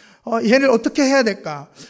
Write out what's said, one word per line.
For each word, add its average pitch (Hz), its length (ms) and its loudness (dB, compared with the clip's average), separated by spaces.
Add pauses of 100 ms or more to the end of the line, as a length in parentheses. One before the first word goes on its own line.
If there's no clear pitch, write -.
(260)
어, 226 180 -4
얘를 262 260 2
어떻게 254 340 0
해야 269 200 2
될까? 180 480 -6 (180)